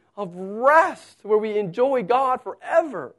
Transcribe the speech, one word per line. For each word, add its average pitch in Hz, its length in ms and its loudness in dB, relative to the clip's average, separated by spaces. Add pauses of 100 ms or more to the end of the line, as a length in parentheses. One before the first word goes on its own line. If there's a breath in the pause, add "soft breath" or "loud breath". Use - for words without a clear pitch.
(180 soft breath)
of 180 180 -10
rest 254 880 0
where 214 160 2
we 214 200 -4
enjoy 240 440 0
God 254 400 0
forever. 220 760 -4